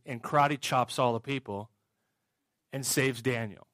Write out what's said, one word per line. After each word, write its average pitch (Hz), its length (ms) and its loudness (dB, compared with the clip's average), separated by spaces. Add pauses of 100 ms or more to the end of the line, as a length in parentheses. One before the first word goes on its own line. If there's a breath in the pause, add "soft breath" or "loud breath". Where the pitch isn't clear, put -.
and 120 160 -8
karate 143 400 2
chops - 380 0
all 120 140 4
the 117 60 0
people 110 520 -8 (1040)
and 139 100 -6
saves 123 360 0
Daniel. 113 520 -4